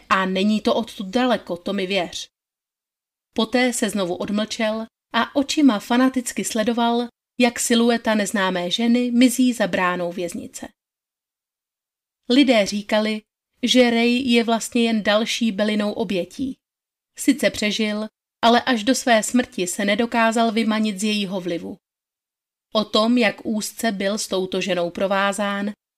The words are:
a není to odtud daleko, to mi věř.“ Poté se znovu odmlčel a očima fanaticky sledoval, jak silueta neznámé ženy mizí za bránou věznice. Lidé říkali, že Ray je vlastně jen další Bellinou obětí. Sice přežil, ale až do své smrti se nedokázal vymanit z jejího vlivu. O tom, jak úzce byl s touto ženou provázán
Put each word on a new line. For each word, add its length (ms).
a 160
není 360
to 140
odtud 320
daleko, 500
to 160
mi 140
věř.“ 420
Poté 400
se 160
znovu 260
odmlčel 720
a 220
očima 440
fanaticky 640
sledoval, 640
jak 200
silueta 560
neznámé 560
ženy 400
mizí 420
za 140
bránou 440
věznice. 560
Lidé 360
říkali, 560
že 260
Ray 420
je 120
vlastně 400
jen 200
další 480
Bellinou 400
obětí. 680
Sice 320
přežil, 580
ale 200
až 220
do 120
své 280
smrti 440
se 180
nedokázal 640
vymanit 480
z 40
jejího 380
vlivu. 360
O 120
tom, 320
jak 280
úzce 460
byl 260
s 100
touto 340
ženou 280
provázán 840